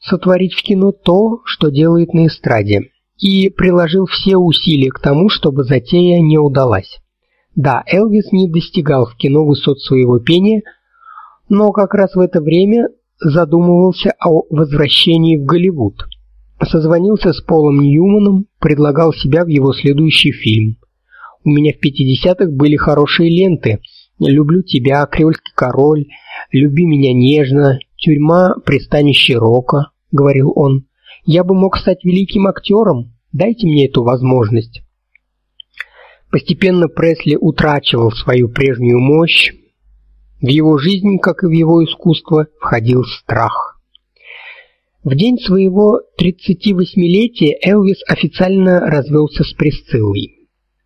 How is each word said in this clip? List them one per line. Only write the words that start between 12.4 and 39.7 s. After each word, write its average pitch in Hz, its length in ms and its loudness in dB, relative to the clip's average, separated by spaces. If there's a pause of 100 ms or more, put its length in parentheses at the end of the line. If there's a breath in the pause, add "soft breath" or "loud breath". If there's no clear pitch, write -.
время 190 480 0 (320)
задумывался 175 1000 0
о 165 300 2
возвращении 156 840 0
в 143 80 -4
Голливуд. 156 500 -2 (680)
Созвонился 170 720 0
с - 80 -6
Полом 151 400 2
Ньюманом, 196 680 2 (140)
предлагал 151 520 0
себя 156 320 -2
в 170 40 -8
его 135 240 0
следующий 143 600 0
фильм. 110 460 -2 (640 loud breath)
У 156 60 2
меня 147 220 2
в - 60 -10
пятидесятых 151 720 0
были 147 240 2
хорошие 147 540 0
ленты: 170 500 0 (380 loud breath)
«Люблю 151 440 2
тебя», 139 440 -2
«Креольский - 480 -2
король», 139 520 0 (440 loud breath)
«Люби 143 360 0
меня 139 260 2
нежно», 135 680 2 (180)
«Тюрьма», 165 680 0
«Пристанище 139 720 0
рока», 123 540 0 (200)
говорил 139 460 0
он. 135 300 0 (380 loud breath)
«Я 170 200 2
бы 185 100 0
мог 190 220 0
стать - 280 -4
великим 190 420 0
актёром. 190 640 -2 (200)
Дайте 202 340 -2
мне 147 200 2
эту 131 160 -2
возможность». 120 800 -2 (1500 loud breath)
Постепенно 175 580 0
Пресли 160 480 -2
утрачивал 139 760 -2
свою 123 380 -2
прежнюю 120 500 0
мощь. 151 540 0 (880)